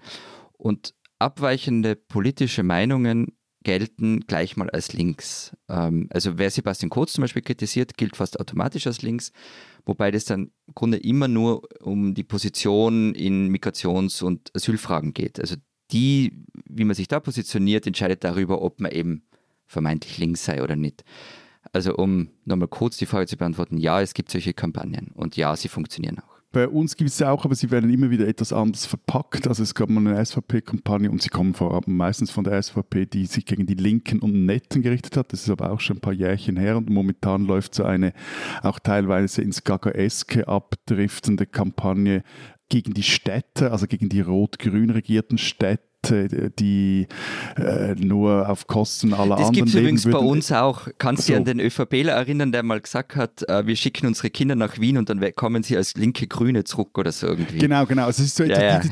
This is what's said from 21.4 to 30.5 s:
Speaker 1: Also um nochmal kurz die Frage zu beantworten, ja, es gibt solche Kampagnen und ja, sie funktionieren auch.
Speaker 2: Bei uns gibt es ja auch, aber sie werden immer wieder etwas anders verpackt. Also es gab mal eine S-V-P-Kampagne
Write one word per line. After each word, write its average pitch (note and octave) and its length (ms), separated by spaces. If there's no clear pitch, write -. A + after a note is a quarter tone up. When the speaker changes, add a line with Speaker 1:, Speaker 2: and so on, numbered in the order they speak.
Speaker 1:
Also F#2 240
um F#2 320
nochmal F#2 240
kurz - 260
die - 100
Frage F#2+ 220
zu - 80
beantworten, E2+ 400
ja, D#2+ 240
es G2 140
gibt - 180
solche F2 220
Kampagnen - 600
und - 220
ja, D2+ 220
sie - 100
funktionieren - 520
auch. - 200
Speaker 2:
Bei B2+ 160
uns D3+ 260
gibt D3 140
es - 100
ja C#3 120
auch, C#3 120
aber C3+ 120
sie A#2+ 160
werden A#2 180
immer B2+ 200
wieder A2 160
etwas - 280
anders A2 320
verpackt. - 640
Also A2 140
es - 120
gab G#2+ 140
mal G#2+ 100
eine G#2 180
S-V-P-Kampagne G#2+ 920